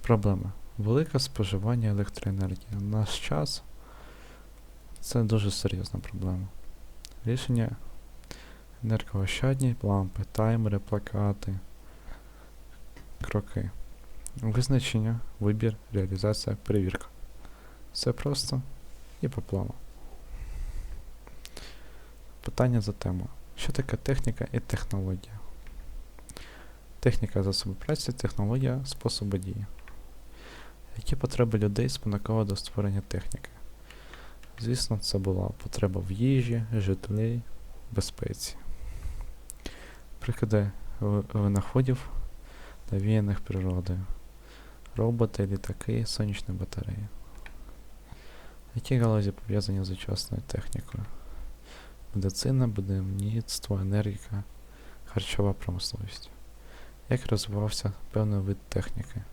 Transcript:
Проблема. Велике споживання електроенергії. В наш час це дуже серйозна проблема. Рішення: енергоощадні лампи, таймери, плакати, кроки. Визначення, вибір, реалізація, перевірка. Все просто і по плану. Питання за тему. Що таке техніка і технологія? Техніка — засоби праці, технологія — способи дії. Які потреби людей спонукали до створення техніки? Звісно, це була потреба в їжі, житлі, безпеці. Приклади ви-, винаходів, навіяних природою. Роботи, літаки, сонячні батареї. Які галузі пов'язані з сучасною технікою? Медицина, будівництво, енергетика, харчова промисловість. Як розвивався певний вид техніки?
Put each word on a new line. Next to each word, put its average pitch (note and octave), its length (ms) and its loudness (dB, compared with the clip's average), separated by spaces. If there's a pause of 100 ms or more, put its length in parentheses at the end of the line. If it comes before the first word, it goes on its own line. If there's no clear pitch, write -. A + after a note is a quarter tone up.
Проблема. G2+ 500 6 (260)
Велике B2+ 400 4
споживання G#2+ 680 2
електроенергії. G2 840 0
В G2+ 100 -2
наш G#2+ 460 2
час - 340 0 (1400)
це - 220 2
дуже G#2 280 6
серйозна F#2+ 500 0
проблема. F#2 480 -2 (760)
Рішення: A#2 520 2 (1080)
енергоощадні A#2+ 1000 2
лампи, G2 400 2 (100)
таймери, A2 460 4
плакати, G2+ 800 0 (1600)
кроки. G2 480 0 (680)
Визначення, A#2 840 4 (200)
вибір, G#2+ 360 4 (160)
реалізація, G#2 640 2
перевірка. F#2+ 500 2 (840)
Все - 200 2
просто C#3 500 0 (580)
і D3+ 80 2
по G2+ 140 -2
плану. G2 320 0 (2750)
Питання B2 400 4
за G2+ 120 0
тему. F2+ 340 -2 (300)
Що - 160 4
таке B2+ 240 4
техніка - 560 2
і A#2 80 2
технологія? F#2+ 800 -2 (1600)
Техніка — A2 420 4
засоби F#2+ 320 0
праці, - 380 -2
технологія — B2 720 2
способи G2+ 540 0
дії. F#2+ 280 -4 (1300)
Які - 200 4
потреби A#2+ 420 4
людей G#2+ 300 4
спонукали A2 560 2
до G2+ 120 2
створення G2+ 440 0
техніки? - 480 -2 (1120)
Звісно, A2+ 380 2
це - 200 0
була F#2+ 300 2
потреба F#2+ 600 0
в F#2+ 40 -2
їжі, A#2 600 4
житлі, G#2+ 680 2 (500)
безпеці. - 640 -2 (1600)
Приклади G#2 520 4 (300)
ви-, G#2 320 4
винаходів, A2 760 4 (840)
навіяних G2+ 500 4
природою. F#2 600 0 (960)
Роботи, A2 500 4
літаки, G#2+ 600 0
сонячні G2+ 480 -2
батареї. G2 540 -4 (1700)
Які B2 240 4
галузі G#2+ 320 6
пов'язані G2+ 540 0
з F#2 40 -2
сучасною - 580 -2
технікою? - 580 -2 (1120)
Медицина, A#2+ 540 4
будівництво, G2 1120 0
енергетика, G2+ 680 0 (600)
харчова G2+ 480 6
промисловість. - 800 -4 (800)
Як B2+ 180 2
розвивався G#2 640 2 (200)
певний G#2 280 4
вид G2 160 2 (120)
техніки? - 540 -2 (100)